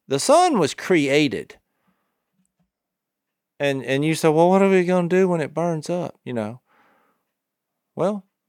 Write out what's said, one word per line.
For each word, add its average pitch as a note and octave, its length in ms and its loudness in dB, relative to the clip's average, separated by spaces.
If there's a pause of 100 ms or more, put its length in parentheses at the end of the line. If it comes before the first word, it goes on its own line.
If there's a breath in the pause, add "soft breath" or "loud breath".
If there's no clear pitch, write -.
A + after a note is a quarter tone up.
The C#3 120 -2
sun D#4+ 400 2
was C#3+ 140 0
created. C#3+ 840 0 (2000)
And, C#3 240 -4
and C3+ 200 -2
you D#3+ 120 0
say, D#3+ 140 0
"Well, E3 200 4
what F#3+ 120 4
are G3 80 4
we F#3+ 160 2
gonna F3+ 220 0
do F#3 200 2
when E3+ 140 -2
it C#3+ 120 -8
burns D#3+ 360 -4
up?" F3 340 -8
You B2+ 100 -10
know? A2+ 280 -8 (1300)
Well, F#3+ 300 -4 (240)